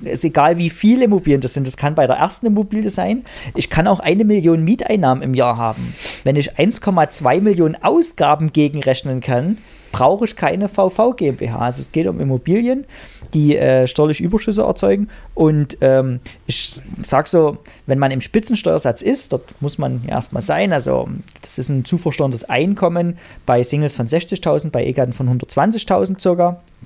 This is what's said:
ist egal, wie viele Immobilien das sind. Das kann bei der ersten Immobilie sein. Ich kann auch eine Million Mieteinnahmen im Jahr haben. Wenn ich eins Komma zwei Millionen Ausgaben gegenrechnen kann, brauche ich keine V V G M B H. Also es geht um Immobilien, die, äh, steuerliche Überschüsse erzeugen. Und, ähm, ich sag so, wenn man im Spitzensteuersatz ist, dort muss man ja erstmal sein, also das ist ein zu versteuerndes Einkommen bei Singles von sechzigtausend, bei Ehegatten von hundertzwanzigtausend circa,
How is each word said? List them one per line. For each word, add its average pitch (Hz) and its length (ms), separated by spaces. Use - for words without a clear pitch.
ist - 220
egal, 160 320
wie 170 120
viele 240 360
Immobilien 165 360
das 127 120
sind. 135 140
Das 131 100
kann 143 160
bei 151 140
der 131 80
ersten 190 320
Immobilie 214 420
sein. 196 360
Ich - 140
kann 160 180
auch 196 120
eine 185 240
Million 170 400
Mieteinnahmen 165 600
im 131 120
Jahr 120 220
haben. 117 360
Wenn 139 140
ich 139 200
eins 180 240
Komma 175 280
zwei 143 300
Millionen 175 440
Ausgaben 156 680
gegenrechnen 139 680
kann, 143 380
brauche 190 340
ich - 100
keine 185 340
V 190 200
V 226 240
G 208 140
M 135 80
B 117 160
H. 113 80
Also 123 220
es 131 100
geht 165 160
um 185 120
Immobilien, 214 680
die, 147 240
äh, 131 280
steuerliche 151 380
Überschüsse 208 400
erzeugen. 196 460
Und, 156 460
ähm, 131 380
ich - 320
sag 143 240
so, 156 300
wenn 135 140
man 139 120
im 131 100
Spitzensteuersatz 165 800
ist, - 320
dort - 280
muss 143 160
man 127 280
ja - 60
erstmal 123 300
sein, 170 320
also 131 340
das - 180
ist 131 100
ein 135 160
zu 175 140
versteuerndes 135 500
Einkommen 175 680
bei 123 180
Singles 147 320
von 120 120
sechzigtausend, 156 640
bei 123 120
Ehegatten 127 300
von 127 160
hundertzwanzigtausend 190 920
circa, 175 400